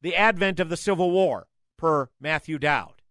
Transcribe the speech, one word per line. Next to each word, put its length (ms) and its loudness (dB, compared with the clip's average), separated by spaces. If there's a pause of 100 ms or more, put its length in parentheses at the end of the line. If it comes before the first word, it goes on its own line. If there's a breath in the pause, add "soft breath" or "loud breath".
the 160 -4
advent 420 2
of 120 -2
the 80 -4
Civil 320 0
War, 360 0 (300)
per 320 0 (100)
Matthew 400 -4
Dowd. 520 -2